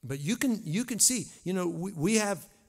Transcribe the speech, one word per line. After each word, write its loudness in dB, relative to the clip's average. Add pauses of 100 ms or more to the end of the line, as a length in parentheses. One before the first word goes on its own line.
But -6
you 0
can, 2
you 0
can -6
see, 4 (180)
you -2
know, 0
we, -4
we 2
have 2 (240)